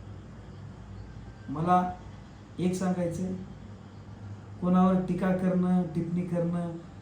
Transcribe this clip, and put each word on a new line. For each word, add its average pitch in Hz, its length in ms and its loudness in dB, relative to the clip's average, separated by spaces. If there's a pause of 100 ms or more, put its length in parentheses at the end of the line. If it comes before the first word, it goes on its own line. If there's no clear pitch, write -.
(1500)
मला 175 420 4 (680)
एक 180 160 4
सांगायचंय, 180 580 0 (1300)
कोणावर 185 440 6
टीका 185 300 2
करणं, 180 460 4 (140)
टिप्पणी 175 260 0
करणं, 175 500 0 (300)